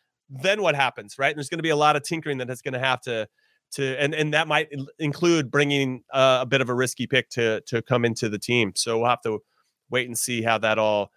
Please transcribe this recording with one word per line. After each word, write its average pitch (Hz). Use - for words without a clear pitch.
then 180
what 160
happens, 123
right? 139
And 151
there's 143
gonna 165
be 160
a 151
lot 151
of 143
tinkering 156
that 123
is 127
gonna 131
have 131
to, 110
to, 131
and, 143
and 151
that 156
might 151
in-, 135
include 160
bringing, 139
uh, 131
a 131
bit 127
of 117
a 123
risky 123
pick 127
to, 113
to 117
come 120
into 117
the 104
team. 113
So 113
we'll 117
have 120
to 110
wait 123
and 117
see 120
how 113
that 107
all 107